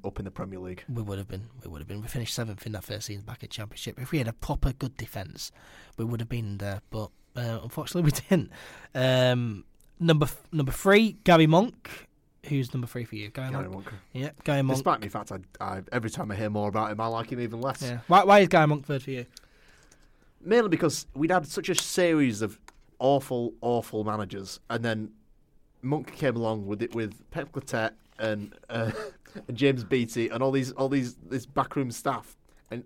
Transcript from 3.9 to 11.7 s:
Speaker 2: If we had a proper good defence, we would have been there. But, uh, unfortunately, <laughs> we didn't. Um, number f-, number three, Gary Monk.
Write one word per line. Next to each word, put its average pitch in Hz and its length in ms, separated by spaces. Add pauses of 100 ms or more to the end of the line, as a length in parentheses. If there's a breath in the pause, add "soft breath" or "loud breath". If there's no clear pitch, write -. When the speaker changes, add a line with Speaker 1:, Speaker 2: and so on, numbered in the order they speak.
Speaker 2:
If 131 100
we 165 60
had 120 100
a 113 60
proper - 400
good - 240
defence, - 540 (440 loud breath)
we 117 100
would 117 140
have 117 100
been 110 280
there. 101 320
But, 107 220 (260)
uh, 117 260
unfortunately, 151 480
<laughs> - 0
we - 80 (100)
didn't. 156 220 (440 loud breath)
Um, 127 680 (360)
number 160 260
f-, - 260
number 139 200
three, 208 520
Gary 165 240
Monk. - 600 (420)